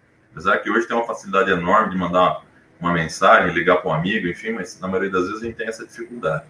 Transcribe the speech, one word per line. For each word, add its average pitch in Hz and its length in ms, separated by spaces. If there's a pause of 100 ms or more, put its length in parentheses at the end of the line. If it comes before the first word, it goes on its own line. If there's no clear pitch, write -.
(320)
Apesar 104 260
que - 100
hoje 117 180
tem 120 100
uma 117 100
facilidade 98 460
enorme 92 400
de 92 40
mandar 90 460 (380)
uma 87 120
mensagem, 90 600
ligar 87 220
pra 90 160
um - 20
amigo, 92 320
enfim, 87 240
mas 95 300
na 92 80
maioria 95 220
das 92 180
vezes 107 140
a 117 40
gente 113 80
tem 110 140
essa 113 180
dificuldade. 117 640